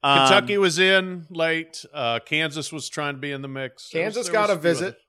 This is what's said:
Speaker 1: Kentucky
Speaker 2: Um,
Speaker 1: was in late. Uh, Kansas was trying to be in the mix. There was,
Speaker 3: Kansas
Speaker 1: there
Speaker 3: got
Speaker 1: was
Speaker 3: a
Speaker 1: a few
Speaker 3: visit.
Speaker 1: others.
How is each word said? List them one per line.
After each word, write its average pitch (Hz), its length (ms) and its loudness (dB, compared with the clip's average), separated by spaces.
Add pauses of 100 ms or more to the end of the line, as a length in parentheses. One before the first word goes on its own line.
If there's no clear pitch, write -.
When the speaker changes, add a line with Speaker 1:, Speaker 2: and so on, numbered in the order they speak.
Speaker 1:
Kentucky 139 500 6
Speaker 2:
Um, 202 80 2
Speaker 1:
was 170 160 2
in 185 520 2
late. 165 640 -4
Uh, 117 280 -2
Kansas 151 520 -4
was 151 160 -10
trying 143 260 -6
to 131 60 -12
be 143 120 -8
in 135 100 -10
the 139 60 -12
mix. 135 420 -12
There 165 140 -2
was, 208 100 -6
Speaker 3:
Kansas 202 140 -4
Speaker 1:
there 175 40 -6
Speaker 3:
got 214 100 2
Speaker 1:
was 208 80 0
Speaker 3:
a - 20 2
Speaker 1:
a - 40 2
few 151 60 -8
Speaker 3:
visit. 165 240 0
Speaker 1:
others. - 220 -12